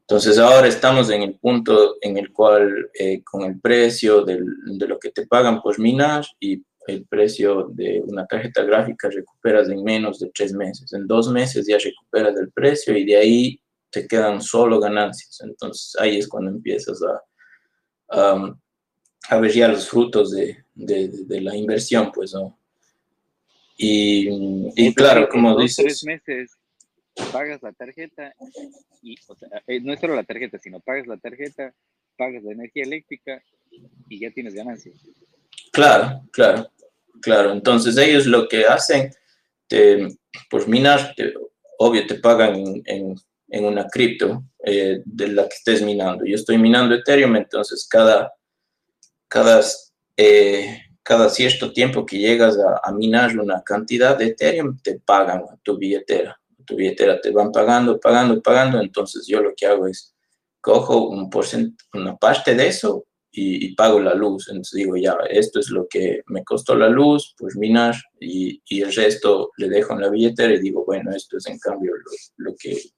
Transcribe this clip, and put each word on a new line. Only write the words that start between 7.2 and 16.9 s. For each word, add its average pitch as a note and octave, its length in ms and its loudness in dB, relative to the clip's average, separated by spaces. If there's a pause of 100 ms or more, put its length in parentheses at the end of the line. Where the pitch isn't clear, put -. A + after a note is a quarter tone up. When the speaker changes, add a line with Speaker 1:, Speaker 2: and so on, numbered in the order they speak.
Speaker 1:
de F#2+ 320 -6
una G2 220 -10
tarjeta A#2 380 -4
gráfica G#2 440 -2
recuperas G2+ 600 -2
en G2 160 -8
menos G#2+ 340 -4
de F#2 160 -10
tres G2 180 -4
meses. G2 400 -10
En G2+ 140 -10
dos A2+ 240 0
meses B2 360 -4
ya G#2 120 2
recuperas G#2 580 -2
el - 140 -6
precio C#3+ 460 0
y G2 80 0
de G#2 120 4
ahí A#2 440 2 (300)
te - 180 -10
quedan G#2+ 340 -2
solo A#2 380 2
ganancias. G#2 600 -4
Entonces - 560 -16
ahí G#2+ 200 0
es G2+ 80 -4
cuando F#2+ 240 -8
empiezas - 520 -8